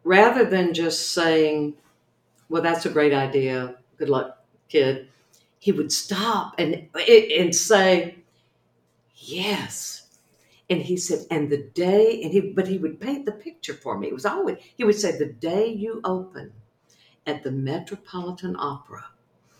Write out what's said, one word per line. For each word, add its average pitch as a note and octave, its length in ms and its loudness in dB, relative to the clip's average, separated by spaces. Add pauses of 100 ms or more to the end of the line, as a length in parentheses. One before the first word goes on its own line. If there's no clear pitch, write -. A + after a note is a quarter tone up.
rather A3 400 6
than F3+ 300 2
just D#3+ 380 -2
saying, D#3 600 2 (760)
"Well, E3 140 0
that's E3 240 0
a D#3+ 40 -2
great D3 220 4
idea. C3 640 -2 (200)
Good D3+ 140 -4
luck, C3 280 -2 (300)
kid," C3+ 400 2 (500)
he - 140 0
would D3 200 -2
stop G#3 640 -4
and, E3 300 -4 (200)
and F3+ 460 6
say, F#3+ 640 2 (960)
"Yes." D#3 880 -8 (680)
And E3 120 -2
he F3 140 -4
said, F3 340 -6
"And D3 200 -2
the C#3+ 120 -2 (120)
day," G#3 480 2
and D#3+ 100 -6
he, G3 80 4
but F#3+ 280 -4
he F#3 100 -4
would D#3 220 -6
paint C#4 260 -6
the G#3 60 -4
picture - 420 -16
for A#2 240 -8
me. G3 100 -8
It - 60 -8
was C3 120 -8
always, E4+ 320 -4 (180)
he B3 80 -4
would G#3 100 4
say, F3+ 240 -2
"The D3 140 -2
day F#3 360 -2
you A3+ 360 -8
open F#3 480 -8 (720)
at D3 160 -6
the C3+ 80 -6
Metropolitan F3+ 1080 -8
Opera." - 460 -10 (560)